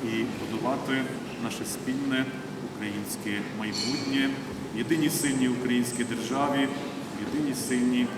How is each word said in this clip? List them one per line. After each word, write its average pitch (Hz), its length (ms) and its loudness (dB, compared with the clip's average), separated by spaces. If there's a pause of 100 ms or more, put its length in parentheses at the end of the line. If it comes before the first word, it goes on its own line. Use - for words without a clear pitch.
і 113 200 0 (160)
будувати 123 600 0 (420)
наше - 200 -4
спільне 135 640 0 (480)
українське 104 680 -4 (160)
майбутнє 135 720 0 (440)
в 107 40 -2
єдиній 151 320 4
сильній 135 380 4
українській 123 560 2
державі, 131 640 2 (480)
в 104 180 -4
єдиній 143 200 2
сильній 123 520 4 (120)